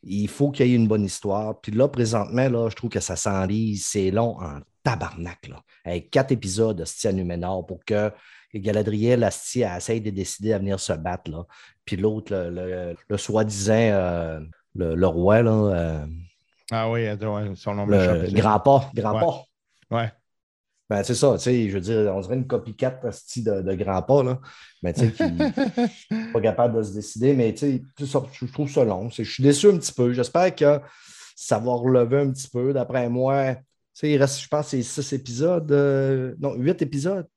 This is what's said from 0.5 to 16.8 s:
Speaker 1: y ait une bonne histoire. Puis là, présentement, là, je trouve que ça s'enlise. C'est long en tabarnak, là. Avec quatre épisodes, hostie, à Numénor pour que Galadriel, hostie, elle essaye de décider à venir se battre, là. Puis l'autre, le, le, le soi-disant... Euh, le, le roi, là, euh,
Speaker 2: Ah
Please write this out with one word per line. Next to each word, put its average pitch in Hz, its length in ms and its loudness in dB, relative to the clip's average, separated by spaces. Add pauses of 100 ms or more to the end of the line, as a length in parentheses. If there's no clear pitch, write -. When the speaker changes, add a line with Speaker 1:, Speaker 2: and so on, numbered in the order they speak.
Speaker 1:
y 123 80 4
ait - 20 4
une 113 120 4
bonne 107 180 2
histoire. 104 560 -6
Puis 107 100 -10
là, 123 160 4
présentement, 120 640 0
là, 117 200 0
je - 60 -8
trouve 113 140 -8
que 98 100 -4
ça - 160 -6
s'enlise. 101 720 -2
C'est 95 240 0
long 113 320 -2
en 73 200 -10 (200)
tabarnak, 85 680 -6
là. - 120 -18 (240)
Avec 87 240 -8
quatre 135 220 0
épisodes, 101 500 -2
hostie, - 260 -6
à 98 60 0
Numénor 90 500 -4
pour 87 220 -14
que 104 260 0 (440)
Galadriel, 107 680 0
hostie, - 380 -2
elle 90 160 -2
essaye 113 240 -4
de 104 80 -6
décider 98 440 -4
à 101 40 0
venir 98 220 -2
se - 140 -4
battre, 85 360 -6
là. 80 140 -10 (420)
Puis 101 100 -4
l'autre, 107 400 -2
le, 87 140 -4
le, 90 460 -8 (120)
le 101 100 -2
soi-disant... 104 580 0
Euh, 90 640 2 (360)
le, 82 180 -2
le 90 140 4
roi, 90 340 4
là, 113 100 4
euh, 85 540 0 (640)
Speaker 2:
Ah 113 220 -2